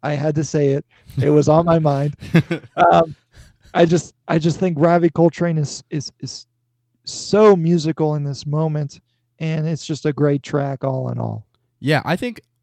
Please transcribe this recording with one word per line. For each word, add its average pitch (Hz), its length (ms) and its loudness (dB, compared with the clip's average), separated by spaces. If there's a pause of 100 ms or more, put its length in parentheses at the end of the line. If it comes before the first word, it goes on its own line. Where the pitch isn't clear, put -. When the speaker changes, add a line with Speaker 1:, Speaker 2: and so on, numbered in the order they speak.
Speaker 1:
I 147 100 -4
had 147 220 -2
to 156 100 -2
say 143 280 0
it. 139 120 -4 (380)
It 143 80 2
was 147 180 4
on 160 160 4
my 165 140 2
mind. 143 420 0
Speaker 2:
<laughs> - 420 0 (140)
Speaker 1:
Um, 170 400 4 (600)
I 170 80 6
just, 165 300 0 (120)
I 170 120 0
just 156 200 0
think 180 200 -2
Ravi 170 320 4
Coltrane 170 480 0
is, - 320 -6
is, 151 200 -8 (100)
is - 260 -16 (580)
so 208 500 4
musical 160 600 0
in 147 100 -4
this 139 220 -8
moment, 151 540 -4 (380)
and 160 300 -4
it's 160 180 -6
just 156 200 -6
a 147 80 0
great 143 280 0
track 139 400 -4
all 131 280 -4
in 120 80 -6
all. 110 280 -8 (320)
Speaker 2:
Yeah, 143 280 0
I 170 100 -2
think 247 240 -8 (220)